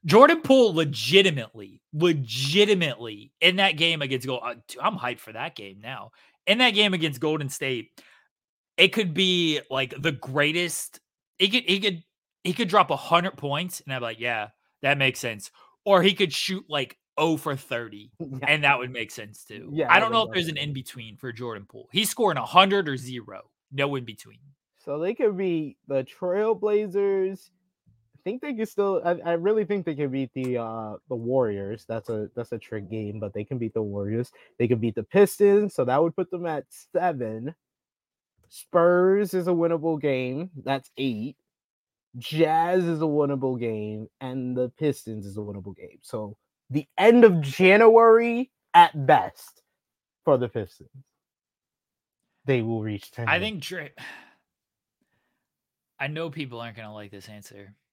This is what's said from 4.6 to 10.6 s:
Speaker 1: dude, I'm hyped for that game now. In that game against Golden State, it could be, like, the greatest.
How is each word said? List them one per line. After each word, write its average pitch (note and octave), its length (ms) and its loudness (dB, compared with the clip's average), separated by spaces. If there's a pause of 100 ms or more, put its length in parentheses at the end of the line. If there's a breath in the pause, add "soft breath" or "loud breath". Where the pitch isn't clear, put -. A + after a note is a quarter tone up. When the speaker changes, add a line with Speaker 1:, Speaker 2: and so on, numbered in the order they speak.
Speaker 1:
dude, C3 140 -14
I'm G3 160 -2
hyped B2 220 -6
for A2 140 -20
that C#3 220 -10
game G2 260 -16
now. A2 300 -14 (340 soft breath)
In G#3+ 140 2
that B3 120 4
game G#3 220 2
against D#3 260 -2
Golden D3+ 300 -2
State, C3 400 -6 (880 soft breath)
it F#3+ 120 6
could F#3+ 260 -2
be, F3 460 0 (100)
like, C3+ 280 -4
the D#3 120 -2
greatest. D3+ 880 -4 (400)